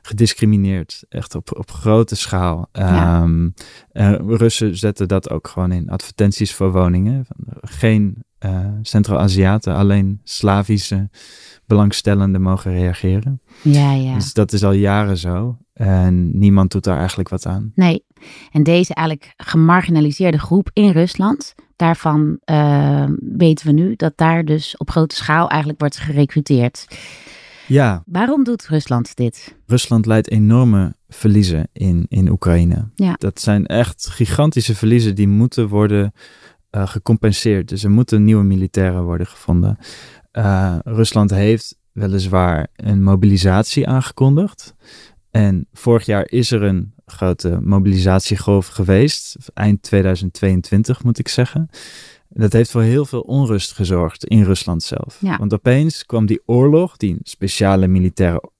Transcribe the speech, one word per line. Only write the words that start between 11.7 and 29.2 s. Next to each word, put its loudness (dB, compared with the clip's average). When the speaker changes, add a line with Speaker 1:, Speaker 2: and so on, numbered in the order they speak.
Speaker 1:
mogen -2
reageren. -2
Speaker 2:
Ja, 2
ja. -2
Speaker 1:
Dus -4
dat 0
is 0
al 2
jaren 0
zo. -6
En 0
niemand 4
doet -4
daar -2
eigenlijk -4
wat -8
aan. -6
Speaker 2:
Nee. 0
En 0
deze 2
eigenlijk -6
gemarginaliseerde 2
groep 0
in 4
Rusland, -2
daarvan, 0
eh, 2
weten 0
we 2
nu 2
dat -4
daar 2
dus -4
op -10
grote 0
schaal 0
eigenlijk -4
wordt -2
gerekruteerd. -2
Speaker 1:
Ja. 2
Speaker 2:
Waarom 0
doet -4
Rusland -4
dit? -6